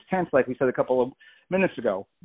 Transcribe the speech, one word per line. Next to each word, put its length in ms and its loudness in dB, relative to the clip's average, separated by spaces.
tense, 240 -2
like 140 4
we 100 -6
said 120 2
a 40 0
couple 300 0
of 80 -2
minutes 260 0
ago. 300 -2